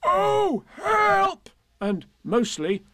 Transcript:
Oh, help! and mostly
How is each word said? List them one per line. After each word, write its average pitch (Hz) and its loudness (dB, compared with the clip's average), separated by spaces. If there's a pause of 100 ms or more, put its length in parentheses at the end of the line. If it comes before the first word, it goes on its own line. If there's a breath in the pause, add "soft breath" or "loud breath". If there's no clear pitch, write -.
Oh, 415 2 (120)
help! 415 0 (280)
and 202 -4 (180)
mostly 196 -2